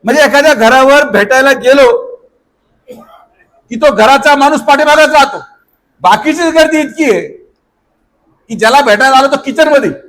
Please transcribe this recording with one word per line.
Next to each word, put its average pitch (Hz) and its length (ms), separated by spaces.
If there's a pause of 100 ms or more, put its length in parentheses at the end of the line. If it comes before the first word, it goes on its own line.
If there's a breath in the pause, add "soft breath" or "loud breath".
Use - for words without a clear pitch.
म्हणजे 262 200
एखाद्या 285 320
घरावर 262 540
भेटायला 254 480
गेलो 254 340 (960)
की - 880
तो 277 180
घराचा 269 420
माणूस 277 260
पाठीमागच 302 480
राहतो, 277 340 (580)
बाकीची 302 500
गर्दी 311 280
इतकी 285 320
आहे 175 100
की - 1300
ज्याला 240 260
भेटायला 262 360
आलो 269 100
तो 277 180
किचन 302 240
मध्ये. 254 220 (180)